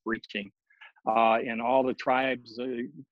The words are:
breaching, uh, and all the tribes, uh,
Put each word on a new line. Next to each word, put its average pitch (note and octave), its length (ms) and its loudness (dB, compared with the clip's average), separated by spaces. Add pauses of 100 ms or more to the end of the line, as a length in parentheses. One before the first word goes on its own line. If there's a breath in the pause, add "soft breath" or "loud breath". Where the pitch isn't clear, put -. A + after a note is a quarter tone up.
breaching, G#2 440 -6 (560 loud breath)
uh, A2+ 280 4
and A#2 260 -2
all B2+ 240 2
the B2+ 100 0
tribes, B2+ 640 -2
uh, B2+ 80 -6 (460)